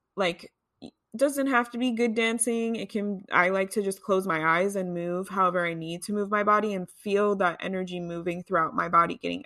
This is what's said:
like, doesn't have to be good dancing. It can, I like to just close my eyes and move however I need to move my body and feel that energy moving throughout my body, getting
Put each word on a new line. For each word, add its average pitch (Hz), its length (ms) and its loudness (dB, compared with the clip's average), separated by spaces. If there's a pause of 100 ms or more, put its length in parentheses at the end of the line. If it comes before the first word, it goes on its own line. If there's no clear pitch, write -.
(160)
like, 180 360 -4 (600)
doesn't 277 320 2
have 240 240 2
to 233 80 -8
be 247 140 0
good 226 240 0
dancing. 233 580 0
It 196 140 -6
can, 202 420 -4
I 175 200 4
like 190 200 0
to 214 120 -2
just 196 200 -4
close 190 240 2
my 165 320 2
eyes 196 160 0
and 185 180 -4
move 175 360 -4
however 185 360 2
I 170 100 -2
need 165 300 -8
to 208 80 -6
move 208 160 -2
my 208 140 0
body 208 320 2
and 180 160 -6
feel 202 460 0
that 180 240 0
energy 180 400 -4
moving 170 420 -6
throughout 165 320 0
my 170 140 -2
body, 170 280 2
getting - 300 -6